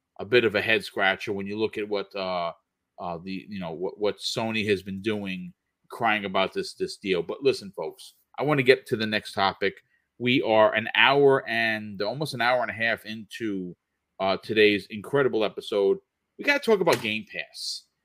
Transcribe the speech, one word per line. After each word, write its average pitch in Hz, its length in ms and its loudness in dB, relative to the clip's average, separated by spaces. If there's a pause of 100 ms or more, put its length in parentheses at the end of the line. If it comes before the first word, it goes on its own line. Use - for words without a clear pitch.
(180)
a 95 60 -10
bit 117 200 4
of 104 120 0
a 98 40 2
head 104 240 2
scratcher 95 480 0
when 98 140 -6
you 104 120 -8
look 110 200 -4
at 104 100 -6
what, 98 280 -6
uh, 90 360 -4 (460)
uh, 87 240 -8
the, 95 260 -10
you 101 120 -10
know, 85 120 -8
what, 90 280 -8
what 101 180 -2
Sony 113 500 -4
has 95 140 2
been 95 180 -10
doing, 95 520 -6 (380)
crying 107 340 -2
about 95 280 0
this, 92 220 -6
this 92 220 -6
deal. 90 260 -2
But 107 200 -8
listen, 104 280 0
folks, - 440 -12 (220)
I 117 60 -4
wanna 143 220 2
get 127 220 6
to 120 100 -2
the 107 100 -2
next 107 260 -4
topic. 95 420 0 (440)
We 123 240 2
are 110 320 6
an 110 220 -2
hour 135 520 6
and 110 540 -2
almost 135 320 -4
an 120 60 -4
hour 123 220 2
and 107 80 -4
a 98 40 -6
half 113 320 -2
into, 104 680 -8 (420)
uh, 95 240 0
today's 104 480 4
incredible 110 540 0
episode. 98 540 0 (380)
We 208 80 -12
gotta 285 140 2
talk 214 220 2
about 165 200 2
Game 107 300 -4
Pass - 540 -12 (200)